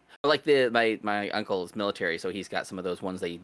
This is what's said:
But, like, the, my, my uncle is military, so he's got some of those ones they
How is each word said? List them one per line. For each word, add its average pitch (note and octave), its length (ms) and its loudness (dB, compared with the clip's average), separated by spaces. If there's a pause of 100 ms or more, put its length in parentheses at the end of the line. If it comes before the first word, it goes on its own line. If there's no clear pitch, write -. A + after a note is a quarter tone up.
(240)
But, C#3+ 60 4
like, D3+ 140 2
the, C3+ 260 6
my, A2+ 340 4
my G#2 280 0
uncle G2+ 320 -2
is F2 120 -12
military, G2+ 420 0
so F#2 120 -4
he's F#2 200 -6
got F2 180 -4
some G2 100 -8
of F#2 80 -8
those F2+ 160 -2
ones F#2 200 -6
they F2 220 -6